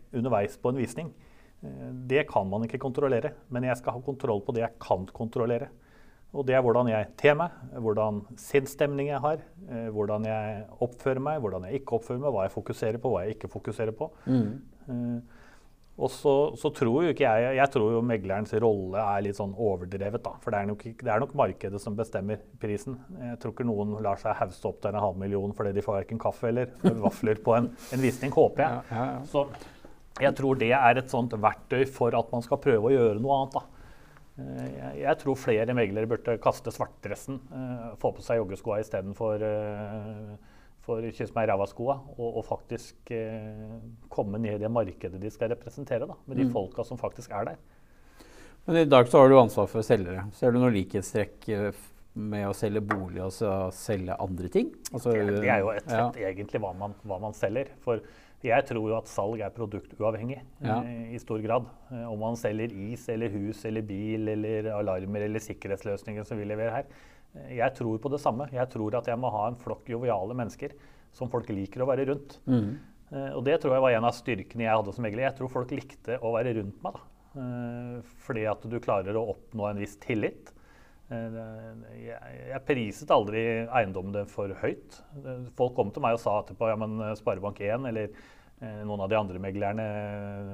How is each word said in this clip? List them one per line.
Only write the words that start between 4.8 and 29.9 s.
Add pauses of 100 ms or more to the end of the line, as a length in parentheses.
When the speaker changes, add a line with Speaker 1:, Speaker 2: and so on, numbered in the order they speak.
Speaker 1:
kan
kontrollere. (680)
Og
det
er
hvordan
jeg (100)
ter
meg, (260)
hvordan (160)
sinnsstemning
jeg
har, (340)
eh,
hvordan
jeg (180)
oppfører
meg,
hvordan
jeg
ikke
oppfører
meg,
hva
jeg
fokuserer
på,
hva
jeg
ikke
fokuserer
på. (180)
Speaker 2:
Mm. (260)
Speaker 1:
Eh, (800)
og
så,
så
tror
jo
ikke
jeg,
jeg
tror
jo
meglerens
rolle
er
litt
sånn
overdrevet
da,
for
det
er
nok
ikke,
det
er
nok
markedet
som
bestemmer (200)
prisen. (240)
Jeg
tror
ikke
noen (100)
lar
seg
hausse
opp
til
en
halv
million
fordi
de
får
hverken
kaffe
eller (100)
Speaker 2:
<laughs>
Speaker 1:
vafler (100)
på
en, (240)
en
visning,
håper
jeg.
Speaker 2:
Ja,
ja,
ja.
Speaker 1:
Så (760)